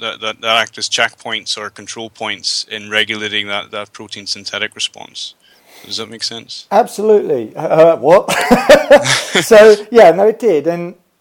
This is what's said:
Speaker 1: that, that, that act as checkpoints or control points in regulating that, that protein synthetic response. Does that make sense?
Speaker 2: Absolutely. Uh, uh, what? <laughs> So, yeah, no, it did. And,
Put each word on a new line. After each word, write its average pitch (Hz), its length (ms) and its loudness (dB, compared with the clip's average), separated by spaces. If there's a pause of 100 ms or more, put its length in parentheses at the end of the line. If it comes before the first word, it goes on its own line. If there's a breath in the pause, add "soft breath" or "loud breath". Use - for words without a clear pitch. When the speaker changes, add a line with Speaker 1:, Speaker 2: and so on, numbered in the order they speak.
Speaker 1:
that, 113 200 -12
that, 110 200 -10
that 113 160 -2
act 110 220 -6
as 107 100 -8
checkpoints 113 720 -6
or 107 120 -12
control 113 400 -14
points 104 600 -10
in 104 200 -12
regulating 107 560 -4
that, 101 240 -10
that 104 220 -12
protein 104 340 -18
synthetic 104 480 -10
response. - 600 -14 (500 loud breath)
Does 101 140 -12
that 110 100 -12
make 110 140 -18
sense? - 480 -14
Speaker 2:
Absolutely. 202 840 -2
Uh, 160 400 2
uh, - 40 -6
what? 156 300 4
<laughs> - 1120 2
So, 214 480 6
yeah, 214 220 8
no, 190 160 2
it 233 100 -2
did. 160 280 0
And, 175 280 -6 (260)